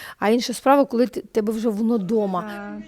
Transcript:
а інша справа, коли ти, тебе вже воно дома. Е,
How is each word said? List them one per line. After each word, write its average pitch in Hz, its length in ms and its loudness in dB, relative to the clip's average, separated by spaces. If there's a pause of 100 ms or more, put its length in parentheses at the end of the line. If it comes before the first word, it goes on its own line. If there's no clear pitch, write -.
(180)
а 196 100 0
інша 240 240 2
справа, 277 320 4
коли 247 220 2
ти, - 140 -8
тебе 220 320 -2
вже 220 160 -2
воно 226 300 0
дома. 202 520 -2
Е, 208 380 -12